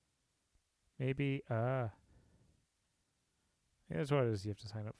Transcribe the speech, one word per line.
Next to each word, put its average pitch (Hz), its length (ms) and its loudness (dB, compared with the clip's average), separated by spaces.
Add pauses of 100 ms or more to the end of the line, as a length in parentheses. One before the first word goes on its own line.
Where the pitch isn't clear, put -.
(1000)
Maybe, 139 500 0
uh, 123 380 0 (2000)
yeah, 165 80 -2
that's 151 140 -2
what 143 120 6
it 120 60 4
is. 101 160 0
You 107 40 -2
have 101 100 -6
to 113 80 -14
sign 107 200 -8
up 110 120 -10